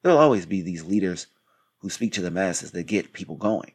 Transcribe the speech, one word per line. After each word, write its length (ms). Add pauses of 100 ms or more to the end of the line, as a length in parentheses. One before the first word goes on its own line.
There'll 160
always 280
be 160
these 220
leaders 440 (540)
who 80
speak 240
to 80
the 100
masses 400
that 120
get 300
people 220
going. 400